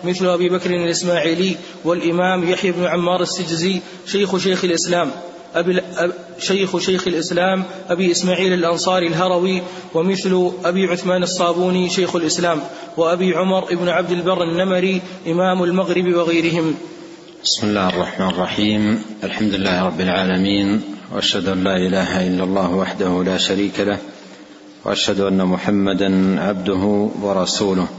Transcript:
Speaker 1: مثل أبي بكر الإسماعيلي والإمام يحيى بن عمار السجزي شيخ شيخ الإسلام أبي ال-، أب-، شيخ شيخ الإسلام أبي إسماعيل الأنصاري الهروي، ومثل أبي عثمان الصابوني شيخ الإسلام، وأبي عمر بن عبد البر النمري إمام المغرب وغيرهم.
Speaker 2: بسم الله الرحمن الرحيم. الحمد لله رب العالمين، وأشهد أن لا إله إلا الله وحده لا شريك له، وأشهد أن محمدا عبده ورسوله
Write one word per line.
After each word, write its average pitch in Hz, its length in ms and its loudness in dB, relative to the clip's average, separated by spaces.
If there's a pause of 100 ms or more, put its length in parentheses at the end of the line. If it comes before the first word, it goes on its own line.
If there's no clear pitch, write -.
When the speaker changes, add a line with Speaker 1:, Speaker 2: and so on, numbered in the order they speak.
Speaker 1:
مثل 180 220 0
أبي 180 240 4
بكر 180 200 0
الإسماعيلي 170 840 0 (300)
والإمام 175 640 2
يحيى 180 220 0
بن 180 140 0
عمار 175 360 2
السجزي 175 580 -2 (260)
شيخ 196 320 0
شيخ 185 280 0
الإسلام 170 460 0 (440)
أبي 170 160 2
ال-، 185 120 0 (140)
أب-، 175 160 0 (260)
شيخ 190 380 0
شيخ 180 300 0
الإسلام 180 560 0 (260)
أبي 180 220 2
إسماعيل 180 420 2
الأنصاري 175 540 2
الهروي، 180 540 2 (320)
ومثل 185 580 2 (140)
أبي 185 200 2
عثمان 180 380 0
الصابوني 180 680 0
شيخ 180 260 0
الإسلام، 170 440 0 (380)
وأبي 175 380 2
عمر 190 400 0
بن 175 140 0
عبد 170 220 0
البر 175 320 0
النمري 180 580 0 (260)
إمام 185 360 2
المغرب 175 500 2
وغيرهم. 165 640 2 (680)
Speaker 2:
بسم - 240 0
الله 101 220 2
الرحمن 90 400 -2
الرحيم. 107 760 0 (200)
الحمد 98 300 -2
لله 95 320 0
رب 85 160 -2
العالمين، 98 800 2 (320)
وأشهد 98 340 -2
أن 95 160 0
لا 98 120 2
إله 92 520 0
إلا 90 160 0
الله 92 320 0
وحده 92 480 0
لا 92 140 0
شريك 98 420 0
له، 101 180 0 (880)
وأشهد 101 340 0
أن 95 260 2
محمدا 95 960 2
عبده 101 680 0 (120)
ورسوله 95 680 0 (100)